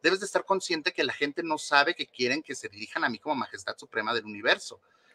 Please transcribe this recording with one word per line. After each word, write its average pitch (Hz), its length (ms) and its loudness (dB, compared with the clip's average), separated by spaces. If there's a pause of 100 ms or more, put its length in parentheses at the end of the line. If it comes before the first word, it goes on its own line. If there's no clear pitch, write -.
debes 190 180 4
de 202 60 -6
estar - 180 0
consciente 175 480 0
que 151 120 0
la 127 80 0
gente 147 300 -2
no 156 160 0
sabe 147 360 4
que 139 120 -6
quieren 123 360 0
que 139 120 -10
se 113 140 -10
dirijan 107 360 -4
a 139 60 2
mí 110 80 -6
como 151 180 -2
majestad 110 400 -6
suprema 117 380 -2
del 110 100 0
universo. 107 560 0 (340)